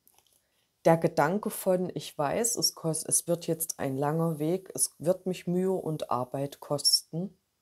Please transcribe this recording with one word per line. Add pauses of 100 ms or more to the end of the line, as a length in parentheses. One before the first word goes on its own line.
(880)
der
Gedanke
von,
ich
weiß,
es
kost-,
es
wird
jetzt
ein
langer
Weg,
es
wird
mich
Mühe
und
Arbeit
kosten, (240)